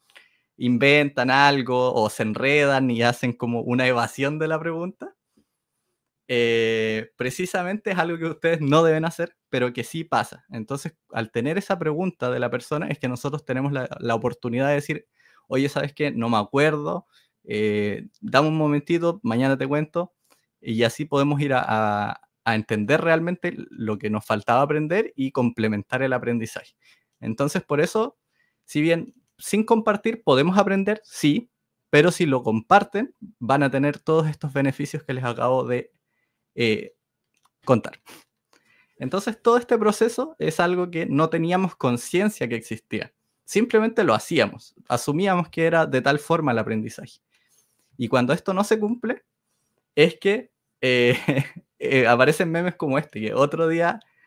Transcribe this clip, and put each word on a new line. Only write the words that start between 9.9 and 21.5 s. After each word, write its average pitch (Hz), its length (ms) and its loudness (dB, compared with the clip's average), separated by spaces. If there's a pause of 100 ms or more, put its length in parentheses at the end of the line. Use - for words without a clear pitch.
pasa. 117 460 -4
Entonces, 131 460 -10 (160)
al 113 200 -6
tener 143 260 -2
esa 196 200 -2
pregunta 156 540 -4
de 123 80 -4
la 123 100 -2
persona, 147 380 -4
es 147 100 -6
que 127 120 -6
nosotros 139 360 -8
tenemos 135 280 -4
la, 131 160 -6 (100)
la 117 160 -2
oportunidad 120 540 -2
de 147 60 2
decir, 143 320 -6 (400)
"Oye, 135 220 0
¿sabes 147 240 -6
qué? 147 180 -4
No 117 180 -2
me 113 80 2
acuerdo, 151 720 0 (360)
eh, 104 640 -2 (140)
dame 135 260 2
un 160 100 0
momentito, 165 640 0
mañana 131 340 0
te 135 100 -4
cuento", 151 460 -4 (480)
y 117 220 -2
así 127 220 0
podemos 143 360 2
ir 139 120 0